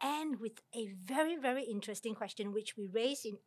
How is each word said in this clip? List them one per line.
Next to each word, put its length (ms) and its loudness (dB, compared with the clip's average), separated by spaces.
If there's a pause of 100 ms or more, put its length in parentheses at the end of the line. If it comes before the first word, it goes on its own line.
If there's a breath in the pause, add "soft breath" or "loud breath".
end 380 0
with 200 -6 (140)
a 120 -2
very, 500 2
very 260 2
interesting 500 -2
question, 380 -2
which 240 -2
we 120 -4
raise 360 2
in 240 -4